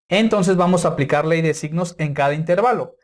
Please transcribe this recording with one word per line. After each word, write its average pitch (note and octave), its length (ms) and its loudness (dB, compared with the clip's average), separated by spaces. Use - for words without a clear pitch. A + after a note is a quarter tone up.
Entonces G3 480 2
vamos F3+ 280 2
a E3+ 40 2
aplicar D3 360 0
ley E3 160 2
de D#3 140 0
signos E3+ 420 -6
en D3+ 160 -4
cada C#3+ 220 0
intervalo. F3 680 -2